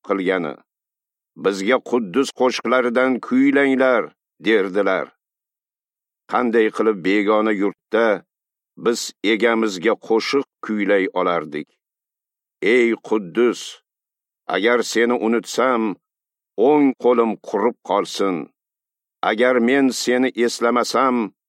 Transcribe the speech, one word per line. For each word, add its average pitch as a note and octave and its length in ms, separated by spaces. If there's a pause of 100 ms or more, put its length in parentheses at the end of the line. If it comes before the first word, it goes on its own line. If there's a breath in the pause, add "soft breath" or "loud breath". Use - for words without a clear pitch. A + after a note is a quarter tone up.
qilgani. F#2 520 (840)
"Bizga G2+ 420
Quddus A#2+ 520
qo'shiqlaridan B2+ 920
kuylanglar", C3 840 (380)
derdilar. F#2+ 680 (1200)
Qanday A#2 420
qilib G#2+ 320
begona G#2+ 500
yurtda G2+ 540 (720)
biz A2+ 220 (200)
egamizga A2 720
qo'shiq A2+ 520 (140)
kuylay G2+ 520
olardik? D#2+ 560 (920)
Ey A#2 340
Quddus, G#2+ 640 (880)
agar A2 340
seni A#2 320
unutsam, A#2 680 (760)
o'ng C#3+ 280 (100)
qo'lim A#2 400
qurib G#2 480
qolsin. G2 520 (840)
Agar A#2+ 340
men C3 340
seni B2 420
eslamasam, A#2+ 840 (320)